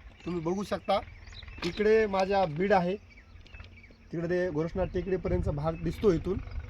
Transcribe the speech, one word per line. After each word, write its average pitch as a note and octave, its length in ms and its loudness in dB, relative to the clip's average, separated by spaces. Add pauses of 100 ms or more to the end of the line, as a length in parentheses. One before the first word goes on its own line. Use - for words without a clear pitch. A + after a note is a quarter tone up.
(260)
तुम्ही F3 160 -4
बघू F#3 220 -2
शकता, G3 360 0 (680)
इकडे G#3+ 400 4
माझ्या G3 400 2
बीड F3+ 280 2
आहे, F3+ 220 4 (1160)
तिकडे E3+ 180 -4
ते F3+ 200 2
घोषणा E3 340 -2
टेकडीपर्यंतचा F3+ 680 0
भाग D3+ 220 -2
दिसतो E3+ 400 2
इथून, F3 260 0 (300)